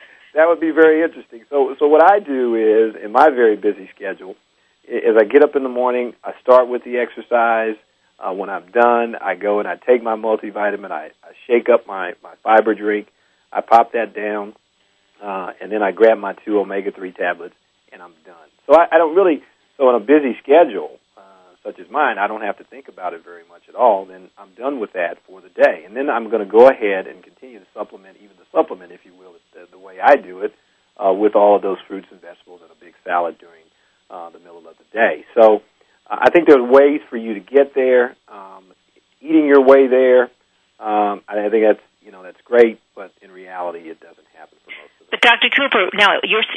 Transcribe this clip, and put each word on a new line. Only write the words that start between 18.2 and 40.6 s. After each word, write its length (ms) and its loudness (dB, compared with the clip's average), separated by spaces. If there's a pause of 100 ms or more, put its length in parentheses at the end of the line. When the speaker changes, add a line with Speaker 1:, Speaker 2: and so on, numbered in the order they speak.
Speaker 1:
done. 240 -20 (180)
So 80 4
I, 180 6
I 60 4
don't 160 0
really, 280 2 (340)
so 120 2
on 80 4
a 40 0
busy 420 0
schedule, 560 0 (180)
uh, 40 -20 (420)
such 160 -16
as 120 -20
mine, 280 -2
I 80 -2
don't 140 -8
have 160 -8
to 80 -20
think 240 -20
about 240 -12
it 100 -16
very 280 -20
much 180 -20
at 60 -20
all. 320 2
Then 320 -20
I'm 180 -20
done 240 -8
with 140 -12
that 320 -6
for 160 -20
the 80 -20
day. 340 -2
And 100 -20
then 140 -8
I'm 220 -6
gonna 160 -4
go 220 6
ahead 380 -4
and 160 -20
continue 360 -20
to 160 -20
supplement, 480 -18
even 160 -20
the 120 -20
supplement, 420 -6
if 120 -20
you 140 -20
will, 140 -20 (200)
the, 180 -20
the 80 -20
way 240 -20
I 140 4
do 240 -6
it, 140 -8 (420)
uh, 160 0
with 220 0
all 220 4
of 60 -2
those 240 -6
fruits 240 -16
and 100 -20
vegetables 420 -20
and 80 -20
a 140 -20
big 100 -20 (100)
salad 340 -6
during, 260 -20 (440)
uh, 220 -18
the 80 -20
middle 200 -20
of 200 -20
the 140 -20
day. 320 -4 (100)
So, 280 4 (460)
uh, 140 -8
I 80 4
think 160 2
there 140 8
are 40 -2
ways 360 4 (100)
for 60 -10
you 180 -8
to 60 -12
get 340 0
there. 400 0 (140)
Um, 360 -20 (560)
eating 260 2
your 160 6
way 260 2
there, 360 4 (540)